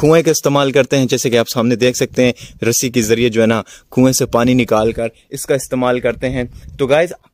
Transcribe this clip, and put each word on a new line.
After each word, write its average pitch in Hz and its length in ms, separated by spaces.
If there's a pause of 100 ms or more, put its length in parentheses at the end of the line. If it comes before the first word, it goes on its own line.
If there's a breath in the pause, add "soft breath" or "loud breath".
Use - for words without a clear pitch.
कुएं 156 240
का 160 60
इस्तेमाल 143 420
करते 139 240
हैं, 135 100
जैसे 127 240
कि 117 60
आप 113 100
सामने 120 300
देख 123 200
सकते 127 280
हैं 120 100 (300 loud breath)
रस्सी 120 260
के 120 120
ज़रिए 113 280
जो 110 100
है 110 60
ना 110 160 (280 loud breath)
कुएं 127 220
से 127 160
पानी 120 260
निकाल 113 380
कर 117 180 (220 soft breath)
इसका 143 220
इस्तेमाल 123 460
करते 120 280
हैं। 127 200 (280 loud breath)
तो 139 100
गाइस 156 260 (220)